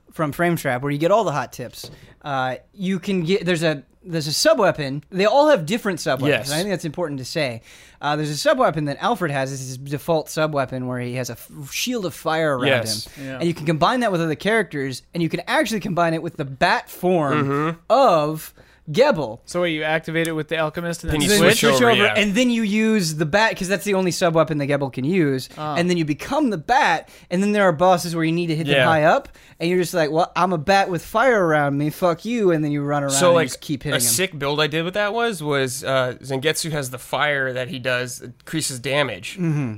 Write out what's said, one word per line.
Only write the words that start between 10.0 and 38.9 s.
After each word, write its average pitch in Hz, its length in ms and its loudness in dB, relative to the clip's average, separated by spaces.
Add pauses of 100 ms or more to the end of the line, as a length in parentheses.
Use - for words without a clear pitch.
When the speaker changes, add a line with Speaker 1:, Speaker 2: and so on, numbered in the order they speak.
Speaker 1:
sub-weapon 135 560 -2
where 123 140 -4
he 123 160 -6
has 123 120 -4
a 117 60 -10
f-, - 160 -20 (220)
shield 233 340 -2
of 156 80 -6
fire 160 420 0
around 123 120 0
Speaker 2:
Yes. 113 480 0
Speaker 1:
him. 139 100 -12
Speaker 3:
Yeah. 131 120 -10
Speaker 1:
And 165 60 -4
you 170 100 0
can 151 120 -10
combine 170 340 2
that 233 120 0
with 170 100 0
other 156 140 -2
characters, 165 640 -2 (100)
and 170 100 -2
you 165 60 2
can - 180 -6
actually 226 340 0
combine 170 340 0
it 160 80 -4
with 175 140 -10
the 151 100 -6
bat 175 420 0
form 151 600 0
Speaker 2:
Mm-hmm. 151 300 -2 (120)
Speaker 1:
of 165 640 2 (360)
Gebel. 151 540 2
Speaker 3:
So 175 180 -4
wait, 175 120 0
you 151 100 -4
activate 160 420 0
it 165 60 -2
with 156 160 -4
the 165 100 -4
alchemist 165 460 -4
and 156 80 -4
then 151 80 0
Speaker 2:
Then - 20 0
you 143 60 0
Speaker 1:
Then 208 100 4
Speaker 2:
switch 147 220 6
Speaker 1:
switch - 140 4
Speaker 2:
over, 233 160 4
Speaker 1:
over, 240 160 4
Speaker 2:
yeah. 220 100 2
Speaker 1:
and 208 180 2
then 247 160 2
you 233 140 0
use 214 520 2
the 160 100 -2
bat, 202 300 2
'cause 180 120 -6
that's 190 160 -2
the 202 100 0
only 190 160 0
sub-weapon 160 480 2
that 143 80 -2
Gebel 139 240 -2
can 127 140 -6
use. 143 520 2
Speaker 3:
Ah. 151 200 -6
Speaker 1:
And 170 120 0
then 180 80 2
you 165 80 0
become 247 460 -2
the 185 80 -4
bat, 214 500 2 (220)
and 180 100 0
then 208 120 2
there 208 100 4
are 185 100 6
bosses 170 440 2
where 165 80 0
you 160 80 2
need 170 160 -2
to 156 80 0
hit 156 100 -2
them 143 100 2
Speaker 2:
Yeah. 131 100 4
Speaker 1:
high 160 180 4
up, 208 240 2 (320)
and 165 100 0
you're 180 80 2
just 175 160 -2
like, 156 160 2
"Well, 160 240 0
I'm 180 180 2
a 170 60 0
bat 196 320 2
with 165 140 -4
fire 226 420 2
around 143 320 2
me, 147 120 -2
fuck 170 340 0
you," 220 260 2
and 156 140 2
then 147 80 -2
you 147 100 -2
run 143 220 0
around 139 80 -2
Speaker 2:
So, 175 160 4
Speaker 1:
and 175 80 8
Speaker 2:
like, 156 120 2
Speaker 1:
just - 120 -12
keep - 240 -8
hitting 147 80 -6
Speaker 2:
a 151 40 0
Speaker 1:
him. 131 40 -2
Speaker 2:
sick 120 360 0
build 143 240 -2
I 156 60 2
did 156 180 -2
with 180 100 -6
that 208 200 -2
was, 233 260 -2
was, 139 440 -2
uh, 131 360 0
Zangetsu 139 520 -2
has 139 180 -4
the 123 80 -12
fire 139 540 -2
that 123 160 -6
he 127 100 -8
does, 123 440 -4
increases 131 580 -8
damage. 131 580 -4